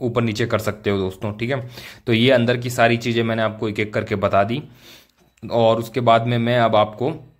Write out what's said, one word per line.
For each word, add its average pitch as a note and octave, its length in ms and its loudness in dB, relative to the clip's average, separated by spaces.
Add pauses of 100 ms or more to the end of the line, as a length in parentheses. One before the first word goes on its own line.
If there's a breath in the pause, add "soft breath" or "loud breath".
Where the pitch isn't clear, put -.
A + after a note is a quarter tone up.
ऊपर A#2+ 220 -2
नीचे A2+ 240 -2
कर G#2+ 120 -2
सकते G#2 320 -4
हो G2+ 80 0
दोस्तों, F#2+ 340 -6
ठीक A#2 180 -8
है। B2+ 200 -8 (360 loud breath)
तो A#2+ 60 2
ये A#2 180 4
अंदर A#2+ 260 4
की A#2+ 140 -6
सारी A#2 260 4
चीज़ें A#2 260 -2
मैंने A2+ 200 -2
आपको A2 260 -4
एक G#2 120 -4
एक G#2+ 140 -4
करके G#2+ 200 -4
बता G2 300 2
दी। A#2+ 180 -6 (880 loud breath)
और A2+ 280 4
उसके A#2+ 220 -6
बाद A#2 260 4
में A#2+ 120 0
मैं A#2 200 0
अब A2 180 2
आपको A#2+ 520 -2 (120)